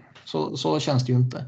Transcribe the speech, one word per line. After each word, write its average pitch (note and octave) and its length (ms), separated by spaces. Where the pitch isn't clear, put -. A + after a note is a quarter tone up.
Så, - 320
så D#3 240
känns C3 260
det C3 60
ju B2 60
inte. B2 300